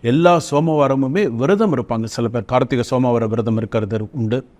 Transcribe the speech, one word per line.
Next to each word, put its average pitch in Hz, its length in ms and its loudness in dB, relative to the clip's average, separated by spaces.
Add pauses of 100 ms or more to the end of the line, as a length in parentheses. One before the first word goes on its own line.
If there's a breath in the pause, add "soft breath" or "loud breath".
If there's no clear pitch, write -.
எல்லா 165 400 4 (100)
சோமவாரமுமே 143 840 0
விரதம் 180 400 2
இருப்பாங்க. 117 280 -2
சில 113 240 -4
பேர் 113 180 -4
கார்த்திகை 123 440 0
சோமவார 123 380 0
விரதம் 110 300 -2
இருக்கிறது 107 540 -4
உண்டு. 123 340 -4 (140)